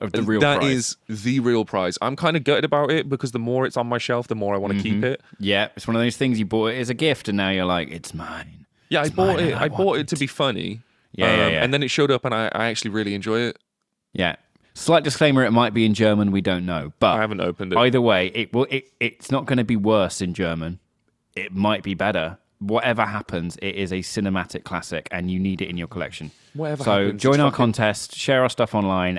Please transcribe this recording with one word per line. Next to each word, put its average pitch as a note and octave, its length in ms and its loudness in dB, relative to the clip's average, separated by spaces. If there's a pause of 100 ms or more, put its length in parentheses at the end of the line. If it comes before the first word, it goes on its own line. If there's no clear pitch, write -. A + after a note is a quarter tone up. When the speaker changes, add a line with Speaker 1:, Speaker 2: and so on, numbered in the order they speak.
Speaker 1:
of G2+ 100 -6
the G#2+ 120 0
real G#2+ 180 2
Speaker 2:
that C#3+ 200 4
Speaker 1:
prize. C3 360 0 (100)
Speaker 2:
is G#2+ 160 -8
the B2+ 160 2
real A#2 260 2
prize. F#2 360 -2
I'm B2+ 140 -2
kinda D#3+ 240 0
gutted C#3+ 260 2
about D3 260 2
it D#3 180 0
because C3+ 220 -4
the B2 80 -4
more B2 260 0
it's - 120 -4
on A#2+ 100 0
my A#2+ 120 -2
shelf, A#2+ 280 -2
the A2+ 80 -4
more G2+ 200 -2
I - 20 0
wanna G2+ 240 0
keep G#2 140 0
Speaker 1:
Mm-hmm. G#2+ 80 0
Speaker 2:
it. C3 180 -2 (180)
Speaker 1:
Yeah, G2+ 360 2
it's - 120 -14
one A2+ 80 0
of A2+ 60 2
those A#2 160 0
things B2+ 220 2
you G#2+ 60 0
bought A2 280 0
it B2+ 60 -6
as A#2+ 100 -4
a B2 60 -4
gift D3 340 -2
and G2+ 80 0
now F#2+ 120 0
you're F#2 160 0
like, F2 260 0
"It's E2 220 -12
mine. - 520 -12 (240)
Speaker 2:
Yeah, D#3 120 0
Speaker 1:
It's D3+ 100 -2
Speaker 2:
I - 20 -6
bought F#3 140 2
Speaker 1:
mine F3+ 120 2
and E3+ 100 2
Speaker 2:
it. - 60 0
Speaker 1:
I A#2 100 -2
Speaker 2:
I D3+ 40 0
bought F#3 160 0
Speaker 1:
want D3+ 160 2
Speaker 2:
it - 80 -6
to E3 60 -4
Speaker 1:
it." C#3+ 40 -2
Speaker 2:
be C#3 80 -2
funny. G#2+ 540 -4 (320)
Speaker 1:
Yeah, F#2 220 0
yeah, F2 100 4
Speaker 2:
Um, E2 80 2
Speaker 1:
yeah. D#2+ 100 2
Speaker 2:
and B2+ 100 0
then C#3+ 100 2
it B2+ 60 -2
showed D3 220 2
up B2+ 140 0
and B2 80 -2
I, A2 200 0
I A2 160 0
actually G#2+ 220 -4
really G2+ 240 -2
enjoy A2 240 -2
it. A#2+ 180 -2 (560)
Speaker 1:
Yeah. F2 220 0 (380)
Slight D#3+ 300 2
disclaimer, C#3+ 400 4
it G#2+ 80 2
might A#2 240 4
be A2+ 100 4
in G#2+ 80 4
German, G#2 380 4
we G2 100 2
don't F2+ 240 0
know. D2+ 340 -4
But A2 180 4
Speaker 2:
I - 40 2
haven't G#2+ 200 -2
opened F2+ 320 -4
it. A2 40 4
Speaker 1:
either B2 240 4
way, G2 320 4
it A2 180 -4
will. B2 200 2
It, C3+ 160 -6 (120)
it's - 300 -6
not C3+ 160 -2
gonna B2 200 0
be A#2 100 0
worse G#2 460 2
in F2+ 120 -4
German. E2 460 -4 (560)
It F#2+ 180 -10
might G2 300 0
be G2 100 -4
better. F#2 460 -2 (200)
Whatever A2 460 0
happens, F#2+ 560 -6
it G2 140 -4
is F#2+ 160 -4
a F#2 80 -2
cinematic F#2+ 640 -4
classic, E2+ 480 -8
and F2+ 200 -6
you F#2 80 -2
need F#2+ 240 -2
it E2+ 60 -6
in F2 80 -8
your E2 100 -6
collection. D#2+ 420 -10 (240)
Speaker 2:
Whatever D3 300 -6
Speaker 1:
So A2+ 80 2 (140)
Speaker 2:
happens, G2+ 160 -2
Speaker 1:
join C3+ 140 4
Speaker 2:
it's D3 60 4
Speaker 1:
our C#3 100 4
Speaker 2:
fucking - 60 -6
Speaker 1:
contest, A2 580 0
share C3 280 2
our B2 60 2
stuff - 260 -2
online, F#2 440 0